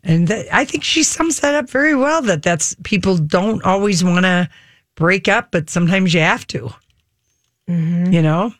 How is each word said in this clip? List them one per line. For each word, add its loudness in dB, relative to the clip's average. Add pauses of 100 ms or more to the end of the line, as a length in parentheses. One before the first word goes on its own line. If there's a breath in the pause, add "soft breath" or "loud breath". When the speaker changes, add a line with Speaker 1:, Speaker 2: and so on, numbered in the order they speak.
Speaker 1:
and 2
that, -2
I 2
think -6
she 0
sums -2
that 0
up -2
very 0
well, 0
that 0
that's, -2 (100)
people 0
don't 0
always 0
wanna 2 (460 soft breath)
break 0
up, 0
but -2
sometimes 0
you 2
have 0
to. -10 (960)
Speaker 2:
Mm-hmm. 0
Speaker 1:
You 4
know? 0